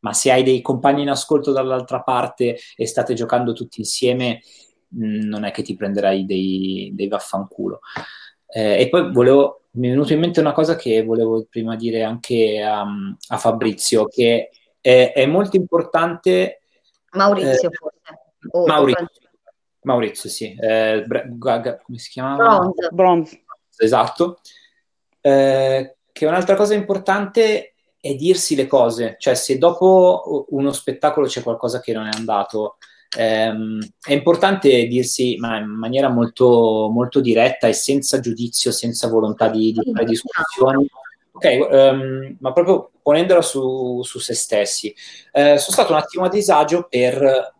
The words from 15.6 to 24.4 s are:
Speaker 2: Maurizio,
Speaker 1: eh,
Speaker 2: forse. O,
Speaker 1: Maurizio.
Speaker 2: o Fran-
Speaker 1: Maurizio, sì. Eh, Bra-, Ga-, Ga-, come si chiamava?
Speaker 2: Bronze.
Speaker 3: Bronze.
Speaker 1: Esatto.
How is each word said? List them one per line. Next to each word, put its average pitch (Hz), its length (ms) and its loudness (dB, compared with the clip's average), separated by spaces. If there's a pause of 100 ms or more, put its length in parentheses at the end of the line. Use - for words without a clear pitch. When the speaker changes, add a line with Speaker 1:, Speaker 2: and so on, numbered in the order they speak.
Speaker 2:
Maurizio, 190 580 2
Speaker 1:
eh, 165 60 -6
Speaker 2:
forse. - 460 -16 (320)
O, 175 140 0
Speaker 1:
Maurizio. 147 380 2
Speaker 2:
o - 20 -14
Fran- - 200 -20 (560)
Speaker 1:
Maurizio, 120 460 -4
sì. 107 300 -10
Eh, 110 480 0
Bra-, 117 200 -6
Ga-, 120 320 -4
Ga-, 117 200 -8
come 123 200 -18
si - 120 -18
chiamava? 143 480 2
Speaker 2:
Bronze. 180 320 -2
Speaker 3:
Bronze. 170 540 0 (320)
Speaker 1:
Esatto. 120 640 0 (800)